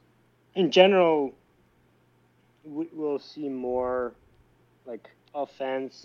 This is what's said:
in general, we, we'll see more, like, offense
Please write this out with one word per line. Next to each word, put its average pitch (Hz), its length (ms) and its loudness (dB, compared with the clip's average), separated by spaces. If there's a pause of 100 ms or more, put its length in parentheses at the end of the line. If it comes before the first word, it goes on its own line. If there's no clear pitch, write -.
(540)
in 185 160 0
general, 170 640 4 (1300)
we, 156 280 -10
we'll 147 260 -4
see 147 300 -10
more, 127 640 -4 (720)
like, 123 220 -16 (260)
offense 135 720 -8